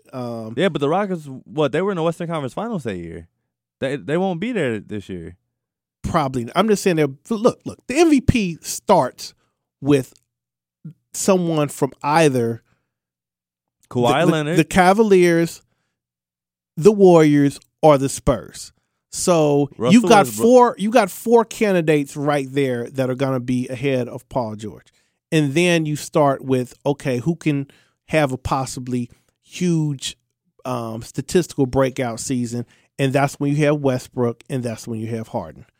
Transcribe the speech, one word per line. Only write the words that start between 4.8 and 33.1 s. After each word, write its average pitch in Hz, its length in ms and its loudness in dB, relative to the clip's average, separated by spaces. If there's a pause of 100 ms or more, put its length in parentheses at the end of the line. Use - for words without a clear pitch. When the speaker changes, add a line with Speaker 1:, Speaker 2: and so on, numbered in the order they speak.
Speaker 2:
year. 87 280 -12 (680)
Speaker 1:
Probably. 131 520 -2
I'm 196 140 2
just 202 140 0
saying 180 140 2
that, 147 120 2 (220)
look, 226 340 0
look, - 220 -10
the 247 120 -4
M 330 120 6
V 277 100 4
P 190 400 -2
starts - 720 -2 (480)
with 135 320 2 (960)
someone 165 560 0
from 139 240 -4 (120)
either 135 580 2 (1300)
Speaker 2:
Kawhi 123 320 2
Speaker 1:
the, 170 60 2
the, 165 40 4
Speaker 2:
Leonard. 156 260 0
Speaker 1:
the 160 60 4
Cavaliers, 180 960 2 (1160)
the 165 140 6
Warriors, 156 680 6 (220)
or 151 160 8
the 135 120 0
Spurs. - 640 -6 (400)
So 147 680 2
Speaker 2:
Russell 120 160 2
Speaker 1:
you've 233 100 6
got 196 240 4
Speaker 2:
Westbrook. 220 180 -6
Speaker 1:
four, 240 320 6
you 214 140 -4
got 214 180 4
four 233 360 2
candidates 160 680 0
right 143 340 -2
there 127 420 -2
that 131 180 -2
are 131 60 -4
gonna 131 240 -2
be 123 300 -4
ahead 127 380 -2
of 120 220 -14
Paul 110 260 -6
George. 107 320 -14 (440)
And 147 220 0
then 170 320 2
you 151 100 -4
start 143 480 0
with, 127 320 -2 (100)
okay, 143 320 -2
who 156 180 -2
can 143 320 -4 (420)
have 151 220 0
a 127 60 -6
possibly 127 720 -6 (320)
huge, 156 760 -4 (500)
um, 117 360 -8
statistical - 640 -2
breakout 123 540 -2
season? 120 460 -6 (340)
And 135 140 0